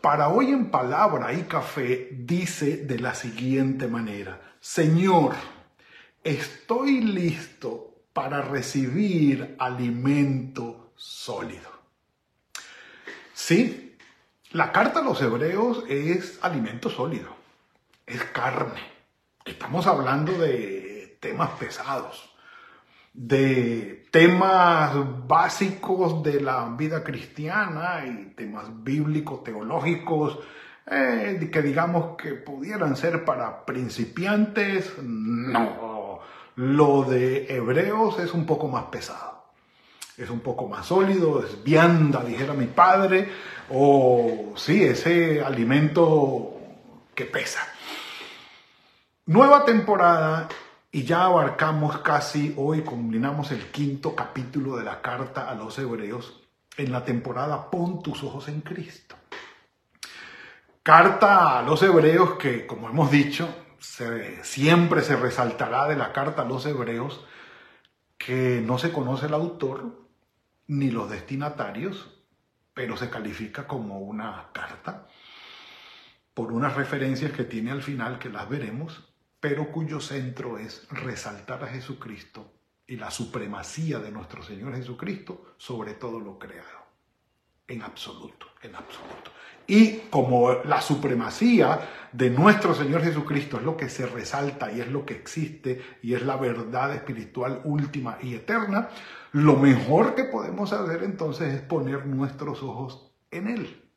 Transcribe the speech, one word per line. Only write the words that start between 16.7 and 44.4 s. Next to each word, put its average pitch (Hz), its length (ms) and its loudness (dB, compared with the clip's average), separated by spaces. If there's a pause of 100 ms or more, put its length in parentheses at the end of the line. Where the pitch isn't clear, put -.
sólido, - 460 -6 (720)
es 120 160 -8
carne. - 580 -4 (600)
Estamos - 420 -4
hablando 147 460 2
de 110 880 -4
temas - 400 -4
pesados, - 760 -10 (760)
de 123 1000 0
temas 175 800 6 (360)
básicos 165 960 2
de 143 180 0
la 127 280 -2
vida 151 340 -4
cristiana 160 1000 -6
y 101 280 -10
temas 107 500 -12
bíblicos, 151 600 -2
teológicos, 147 960 -2 (480)
eh, 160 640 -2
que 156 100 2
digamos 160 560 0
que 143 160 -8
pudieran 143 600 -4
ser 165 300 -2
para 123 400 -2
principiantes. 190 1400 -2
No, 113 1160 -4 (360)
lo 139 480 6
de 127 520 0
Hebreos 180 640 2
es 170 140 -4
un 160 140 -2
poco 151 200 0
más 127 180 -4
pesado, - 580 -12 (720)
es 117 120 -12
un 117 100 -6
poco 127 280 -6
más - 200 -10
sólido, 185 560 4
es - 200 -10
vianda, 156 600 6
dijera 135 300 -4
mi 131 140 0
padre, 190 640 6 (400)
o 123 840 6